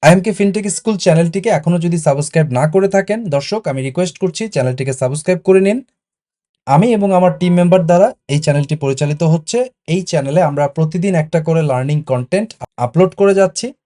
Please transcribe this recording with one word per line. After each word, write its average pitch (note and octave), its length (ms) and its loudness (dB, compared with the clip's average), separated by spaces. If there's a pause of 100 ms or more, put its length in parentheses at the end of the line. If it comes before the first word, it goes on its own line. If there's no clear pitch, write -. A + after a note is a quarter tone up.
আইএমকে F3+ 300 4
ফিনটেক G3+ 380 -2
স্কুল A3 280 -4
চ্যানেলটিকে E3+ 520 0
এখনো E3+ 300 0
যদি E3+ 180 -2
সাবস্ক্রাইব D3+ 540 0
না B2+ 160 0
করে F#3+ 200 2
থাকেন, G3 380 -2
দর্শক, D#3+ 420 -4
আমি C3+ 140 -4
রিকোয়েস্ট C3+ 360 -4
করছি F#3+ 300 -6
চ্যানেলটিকে C3 460 -4
সাবস্ক্রাইব D3 460 -2
করে F#3+ 220 4
নিন। G#3 220 0 (840)
আমি F#3 280 4
এবং G3 200 0
আমার F3+ 240 2
টিম F3+ 160 0
মেম্বার F3 320 4
দ্বারা F3 280 4 (140)
এই D3 120 0
চ্যানেলটি D3 360 -2
পরিচালিত D3 480 -2
হচ্ছে। E3+ 460 0 (180)
এই F3 140 -2
চ্যানেলে D3+ 400 0
আমরা C#3+ 260 0
প্রতিদিন E3 480 -2
একটা D#3+ 260 -2
করে D#3+ 200 0
লার্নিং C#3+ 400 -2
কনটেন্ট D3+ 520 -4 (240)
আপলোড D#3 380 0
করে G3 180 2
যাচ্ছি। G3 400 -2 (120)